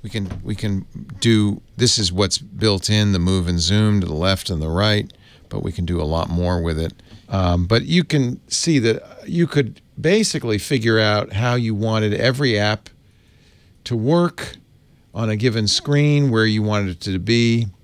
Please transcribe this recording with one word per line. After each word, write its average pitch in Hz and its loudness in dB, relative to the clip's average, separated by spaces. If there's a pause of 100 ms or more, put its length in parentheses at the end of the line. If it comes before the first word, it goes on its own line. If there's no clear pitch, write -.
we 104 -12
can, 98 -6
we 107 -6
can 98 -4 (340)
do, 107 2 (140)
this 120 2
is 95 -2
what's 92 0
built 101 -2
in, 104 2
the 92 2
move 90 0
and 87 0
zoom 104 2
to 87 -2
the 80 -4
left 92 -2
and 80 -2
the 80 -4
right, 104 0 (380)
but - -8
we - -6
can 87 -6
do 85 -2
a - -2
lot 80 -2
more 87 -2
with 82 -4
it. 82 -4 (360)
Um, 87 0
but 113 2
you 165 0
can 131 0 (100)
see 156 2
that 113 0 (240)
you 170 0
could - -2 (180)
basically 156 0
figure 113 0
out 104 0
how 120 0
you 113 0
wanted 110 0
every 123 0
app 104 -2 (960)
to 123 -4
work 165 0 (580)
on 110 -2
a 107 0
given 110 0
screen, 143 2
where 110 4
you 107 2
wanted 104 0
it 85 -10
to 92 -4
be 117 2 (160)